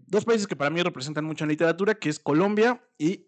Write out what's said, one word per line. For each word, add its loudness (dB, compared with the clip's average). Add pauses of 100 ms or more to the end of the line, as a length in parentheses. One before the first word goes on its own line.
dos 0
países 2
que -6
para -2
mí 0
representan -4
mucho -6
en 0
literatura, 2
que -4
es -6
Colombia 2 (120)
y -2